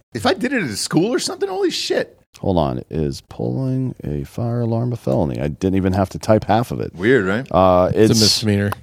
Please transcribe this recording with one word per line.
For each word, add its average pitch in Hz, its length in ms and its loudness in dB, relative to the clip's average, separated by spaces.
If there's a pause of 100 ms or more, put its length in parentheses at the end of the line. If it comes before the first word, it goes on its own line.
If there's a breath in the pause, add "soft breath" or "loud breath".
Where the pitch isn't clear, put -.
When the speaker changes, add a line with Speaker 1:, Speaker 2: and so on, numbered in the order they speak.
(140)
Speaker 1:
if 110 120 -6
I 262 80 2
did 254 200 -2
it 240 100 0
at 131 60 -4
a 101 80 -6
school 180 360 0
or 349 60 -2
something, 381 300 -4
holy 381 220 -2
shit. - 460 -6 (220)
Speaker 2:
Hold 92 180 0
on. 67 320 0
Is 73 400 -4
pulling 131 640 -4 (100)
a 73 200 -6
fire 120 380 -6
alarm 117 300 -2
a 120 40 -4
felony? 87 440 -2
I 71 100 -2
didn't 92 260 0
even 95 180 2
have 95 160 2
to 82 100 -10
type 110 260 2
half 110 260 0
of 64 100 -4
it. 50 140 -8
Speaker 1:
Weird, 104 300 2
right? 104 260 -2
Speaker 2:
Uh, 90 420 6
Speaker 3:
It's - 40 0
a 110 140 6
Speaker 2:
it's 113 100 2
Speaker 3:
misdemeanor. 104 500 2 (120)